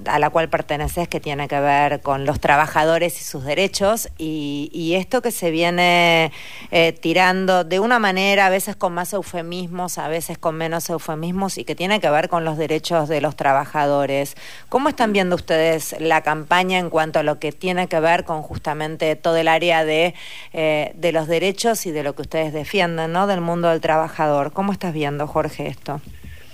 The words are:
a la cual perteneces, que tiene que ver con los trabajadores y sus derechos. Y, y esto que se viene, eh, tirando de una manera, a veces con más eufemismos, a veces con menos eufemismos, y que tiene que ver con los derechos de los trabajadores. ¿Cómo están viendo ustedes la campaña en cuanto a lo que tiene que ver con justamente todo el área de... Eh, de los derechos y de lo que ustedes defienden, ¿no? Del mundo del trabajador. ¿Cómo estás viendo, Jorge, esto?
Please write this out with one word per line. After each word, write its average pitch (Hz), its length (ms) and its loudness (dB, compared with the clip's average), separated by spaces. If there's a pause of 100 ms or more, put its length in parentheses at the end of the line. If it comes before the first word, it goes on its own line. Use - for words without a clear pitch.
a 147 140 0
la 147 120 2
cual 160 180 2
perteneces, 151 580 -2
que 156 140 -6
tiene 143 260 -6
que 143 140 -2
ver 143 400 4
con 139 240 -2
los 143 160 -2
trabajadores 160 800 2
y - 20 -12
sus 135 220 -8
derechos. 196 720 0
Y, 147 560 -6
y 165 220 -2
esto 190 260 0
que 233 100 -2
se 175 180 -2
viene, 170 840 4 (380)
eh, 165 200 4
tirando 185 720 2
de 175 160 0
una 240 180 4
manera, 196 500 4
a - 20 2
veces 190 260 0
con 180 180 -2
más 180 200 -4
eufemismos, 180 840 -6
a 151 120 -4
veces 165 280 -4
con 160 200 -2
menos 165 320 -4
eufemismos, 170 680 -4
y 123 60 -8
que 156 100 -6
tiene 190 280 0
que 160 80 2
ver 160 180 2
con 170 160 0
los 156 140 -2
derechos 156 500 0
de 147 140 0
los 147 160 -2
trabajadores. 139 960 2 (320)
¿Cómo 277 220 2
están 226 240 0
viendo 180 240 2
ustedes 160 640 0
la 160 200 2
campaña 175 580 0
en 170 100 -2
cuanto 156 300 0
a 151 40 2
lo 147 160 0
que 147 140 -4
tiene 180 340 -2
que 165 140 0
ver 170 240 4
con 156 160 -6
justamente 156 720 -4
todo 165 220 2
el 160 100 2
área 160 380 4
de... 160 300 2 (380)
Eh, 156 420 0
de 165 160 0
los 156 160 0
derechos 190 580 0
y 170 60 -4
de 151 100 -2
lo 139 140 -4
que 151 80 -8
ustedes 156 300 -2
defienden, 165 580 -2
¿no? 185 160 2
Del 185 140 0
mundo 170 280 0
del 160 120 2
trabajador. 156 500 2 (220)
¿Cómo 196 180 -2
estás 185 220 -4
viendo, 147 340 -2
Jorge, 147 400 -4
esto? 147 320 -8 (540)